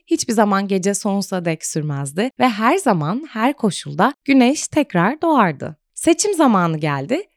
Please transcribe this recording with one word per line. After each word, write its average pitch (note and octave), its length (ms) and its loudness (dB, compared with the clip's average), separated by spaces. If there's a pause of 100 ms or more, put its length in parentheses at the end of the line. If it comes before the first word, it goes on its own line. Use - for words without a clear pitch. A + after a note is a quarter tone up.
Hiçbir - 260 -2
zaman G3+ 360 2
gece G3 260 0
sonsuza G3 500 -4
dek D#3+ 220 -4
sürmezdi D3 640 -4 (100)
ve B3+ 80 4
her A3+ 280 0
zaman, G#3+ 540 -2
her A3+ 220 -2
koşulda F#3+ 600 -2 (120)
güneş C4+ 440 2
tekrar B3+ 540 0
doğardı. F3 540 0 (180)
Seçim F4 400 2
zamanı F#3+ 440 2
geldi. D3+ 440 -2 (140)